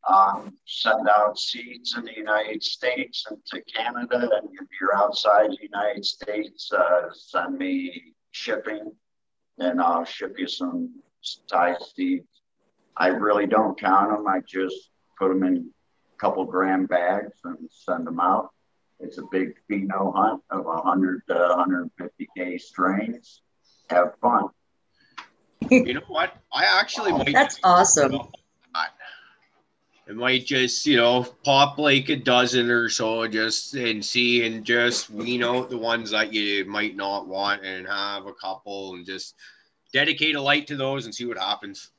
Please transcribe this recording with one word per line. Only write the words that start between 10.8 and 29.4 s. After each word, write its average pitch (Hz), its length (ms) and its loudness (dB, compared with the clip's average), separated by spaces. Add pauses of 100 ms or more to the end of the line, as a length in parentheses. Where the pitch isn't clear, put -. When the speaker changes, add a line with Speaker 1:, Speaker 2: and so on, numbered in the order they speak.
Speaker 1:
Thai 87 280 2
seeds. - 500 -4 (680)
I 92 120 2
really 101 400 2
don't 104 300 2
count 101 340 4
'em. 104 160 -2
I 92 180 0
just 92 440 -6 (280)
put 95 140 2
'em 92 100 2
in 277 320 0 (400)
a - 40 -20
couple 92 280 0
gram 92 400 0
bags 92 580 0
and 82 260 -12
send 87 380 -6
'em 82 120 -6
out. 95 320 0 (480)
It's - 180 -14
a 76 120 -14
big 92 280 -2 (100)
pheno 98 460 -2
hunt 98 360 2
of 92 160 -6
a 82 140 -4
hundred 92 480 0
to 87 240 4
a 90 40 4
hundred 90 420 0
fifty 87 360 -12
K 90 240 -8
strains. - 840 -4 (480)
Have 87 280 2
fun. 117 300 2 (1200)
Speaker 2:
You - 240 4
know 147 120 -6
what? 165 280 -2 (180)
I 156 120 2
actually 202 480 2
might 147 200 0
Speaker 3:
That's - 240 4
Speaker 2:
just - 80 -6
Speaker 3:
awesome. 156 480 6 (1900)